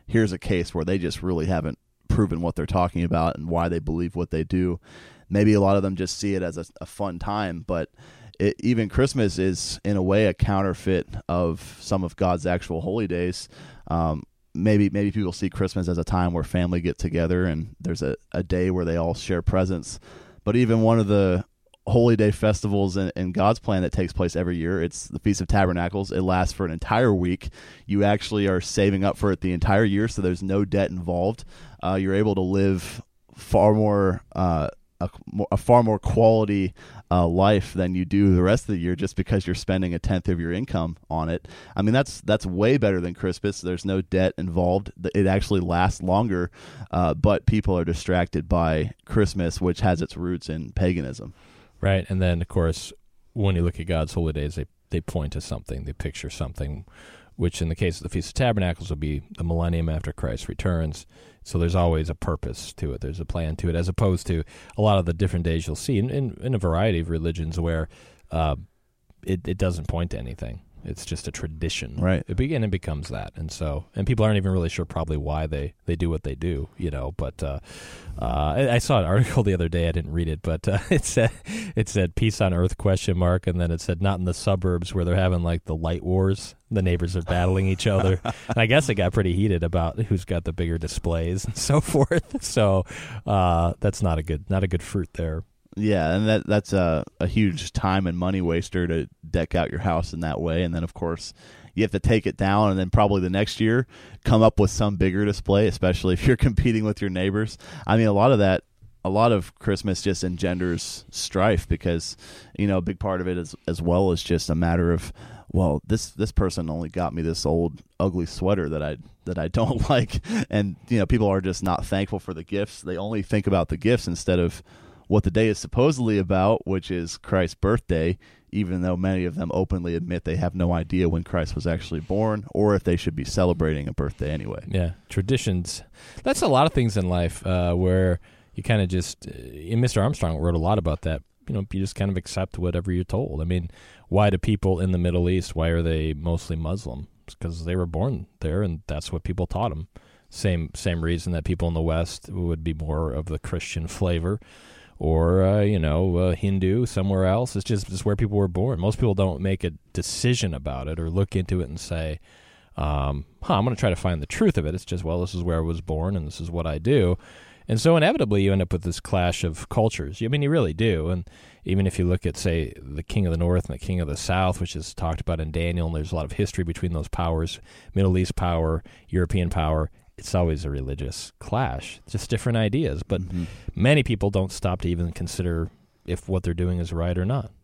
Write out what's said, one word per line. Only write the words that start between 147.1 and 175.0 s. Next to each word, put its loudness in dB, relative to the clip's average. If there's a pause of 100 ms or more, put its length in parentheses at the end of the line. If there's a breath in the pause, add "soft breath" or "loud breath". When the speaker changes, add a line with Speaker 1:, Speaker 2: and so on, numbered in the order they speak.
Speaker 2:
It's -20
'cause -8
they -2
were 0
born -4 (140)
there -2
and -4
that's -6
what -4
people -4
taught -2
'em. -8 (400 soft breath)
Same, -2
same -2
reason -2
that -4
people -2
in 0
the 0
West -2
would -4
be -2
more -4
of -4
the -6
Christian -6
flavor -2 (600 loud breath)
or, 4
uh, 4
you 4
know, 2
uh, 2
Hindu 2
somewhere 0
else. 0
It's -4
just, -2
it's -8
where 2
people 0
were 4
born. -2
Most 0
people 2
don't 0
make -2
a -2 (220)
decision 0
about -6
it -6
or -4
look 0
into 0
it -4
and -10
say, -6 (580 soft breath)
um, -2 (180)
"Huh, -2
I'm 2
gonna -2
try 0
to 0
find -2
the -8
truth 0
of -2
it." -4
It's -8
just, -6
"Well, -2
this -4
is -4
where 0
I 0
was -2
born -4
and -4
this -12
is -8
what -4
I -4
do." 2 (520 loud breath)
And 0
so 6
inevitably 2
you 4
end 2
up -2
with -2
this -4
clash 0
of -6
cultures. -2
I -2
mean, 0
you 0
really 2
do. 0
And -4 (360 loud breath)
even 2
if -2
you 2
look 0
at, -4
say, -2
the -10
King 0
of 2
the 0
North 2
and -6
the -12
King -2
of -2
the -4
South, 0
which -6
is -10
talked -4